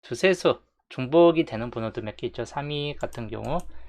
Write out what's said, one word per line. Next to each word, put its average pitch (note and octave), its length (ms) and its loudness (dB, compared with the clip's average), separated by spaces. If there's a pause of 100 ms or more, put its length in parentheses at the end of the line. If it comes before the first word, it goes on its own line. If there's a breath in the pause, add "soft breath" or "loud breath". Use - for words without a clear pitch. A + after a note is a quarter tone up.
두세 F#3 320 2
수 F3 280 2 (280)
중복이 D#3+ 560 6
되는 A#2 240 -6
번호도 A2+ 320 -6
몇 G#2+ 140 -8
개 - 100 -6
있죠. A#2+ 180 -6
삼이 D3 560 -6
같은 - 280 -6
경우, A2 300 -4 (300 soft breath)